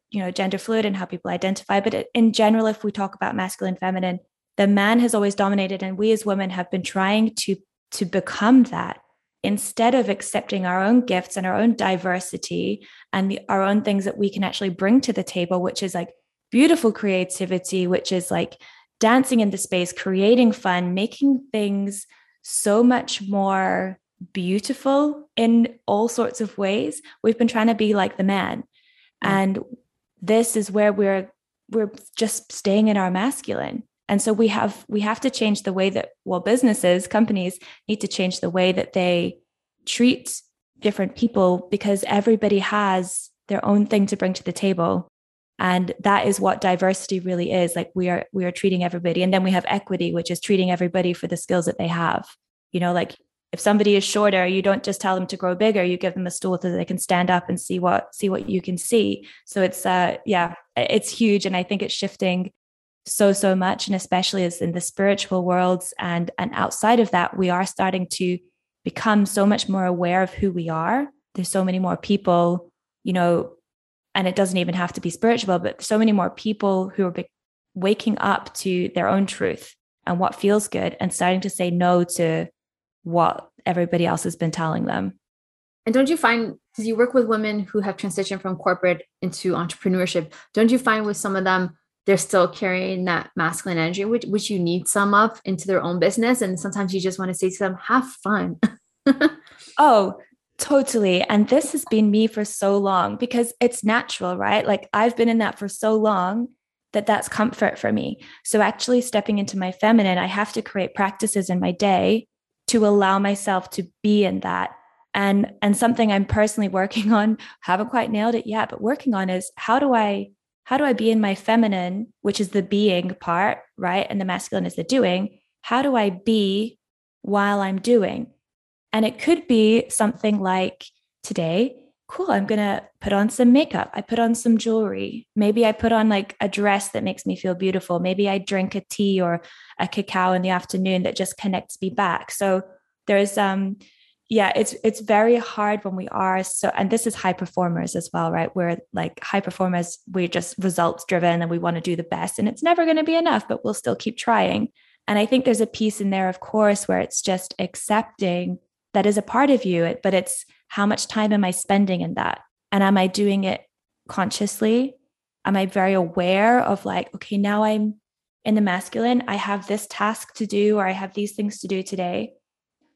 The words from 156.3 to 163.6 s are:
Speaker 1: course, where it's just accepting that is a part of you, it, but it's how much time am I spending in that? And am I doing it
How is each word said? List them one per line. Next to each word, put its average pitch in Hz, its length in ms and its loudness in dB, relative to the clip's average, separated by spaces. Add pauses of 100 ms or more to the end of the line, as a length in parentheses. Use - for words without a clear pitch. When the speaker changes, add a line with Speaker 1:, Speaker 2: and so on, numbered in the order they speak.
Speaker 1:
course, 208 480 0
where 185 120 0
it's - 220 -4
just 185 380 -4
accepting 180 1000 -4 (340)
that 196 120 2
is 208 120 2
a 208 40 -2
part 262 300 2
of 254 140 2
you, 175 180 0
it, 170 180 -2
but 190 120 0
it's 185 320 -2 (240)
how 202 160 -2
much 208 220 0
time 214 240 0
am 208 120 2
I 185 80 0
spending 185 500 0
in 170 140 -6
that? - 240 -4 (320)
And 196 100 2
am 196 160 4
I 190 100 4
doing 196 360 0
it 190 180 -4 (480)